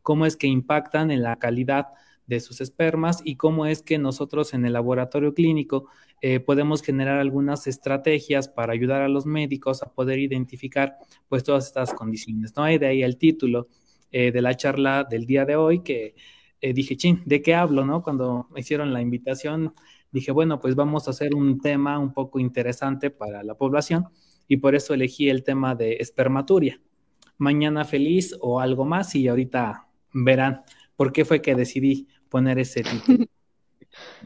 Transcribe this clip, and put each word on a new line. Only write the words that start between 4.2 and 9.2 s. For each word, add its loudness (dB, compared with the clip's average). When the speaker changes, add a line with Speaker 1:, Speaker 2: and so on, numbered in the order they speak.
Speaker 1:
en 0
el 0
laboratorio 0
clínico, 0
eh, 2
podemos 2
generar 0
algunas -2
estrategias 0
para -4
ayudar 0
a 2
los 0